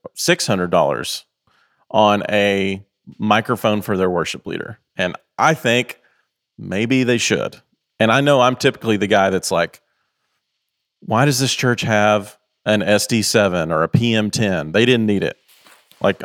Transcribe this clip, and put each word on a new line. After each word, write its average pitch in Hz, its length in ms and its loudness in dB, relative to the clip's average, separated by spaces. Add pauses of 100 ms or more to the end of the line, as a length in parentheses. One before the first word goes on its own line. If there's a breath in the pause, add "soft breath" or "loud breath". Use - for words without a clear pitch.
(140)
six - 320 -2
hundred 90 240 -2
dollars 71 540 0 (640)
on 104 380 2
a 98 560 -2 (340)
microphone 107 600 0
for 98 160 -4
their 92 140 0
worship 85 360 -6
leader? - 320 -10 (200)
And 90 180 -4 (220)
I 151 160 2
think 120 440 -2 (600)
maybe 113 460 -2
they 120 140 0
should. - 380 -4 (420)
And 110 140 2
I 135 80 4
know 139 220 4
I'm 123 140 2
typically 113 420 -2
the 101 80 -2
guy 98 240 4
that's 95 200 -2
like, 85 300 -2 (1200)
"Why 113 240 0
does 139 140 2
this 131 160 -2
church 123 280 0
have 104 540 0 (300)
an 107 160 2
S 104 240 2
D 113 160 0
seven 90 500 0
or 78 100 2
a 82 60 0
P 117 260 0
M 107 160 0
ten? 87 420 -2
They 110 120 2
didn't 117 220 2
need 101 160 0
it." - 160 -4 (640 soft breath)
Like, - 220 0